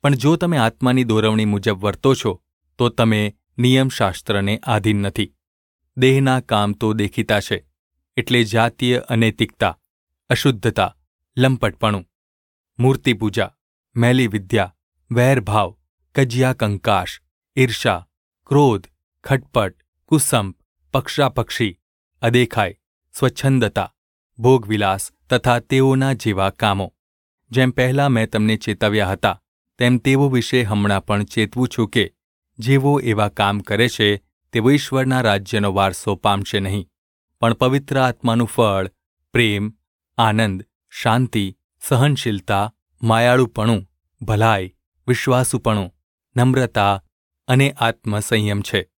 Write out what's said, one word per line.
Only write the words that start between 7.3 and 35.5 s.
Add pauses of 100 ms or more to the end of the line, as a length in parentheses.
છે, (520)
એટલે
જાતીય
અનૈતિકતા, (500)
અશુદ્ધતા, (420)
લંપટપણું, (760)
મૂર્તિપૂજા, (400)
મેલી
વિદ્યા, (360)
વેરભાવ, (400)
કજિયા
કંકાશ, (360)
ઈર્ષા, (380)
ક્રોધ, (360)
ખટપટ, (300)
કુસંપ, (360)
પક્ષાપક્ષી, (420)
અદેખાઈ, (380)
સ્વચ્છંદતા, (460)
ભોગવિલાસ (180)
તથા
તેઓના
જેવા
કામો. (560)
જેમ
પહેલા
મેં
તમને
ચેતવ્યા
હતા, (340)
તેમ
તેઓ
વિશે
હમણાં
પણ
ચેતવું
છું
કે (460)
જેઓ
એવા
કામ
કરે
છે, (340)
તેઓ
ઈશ્વરના
રાજ્યનો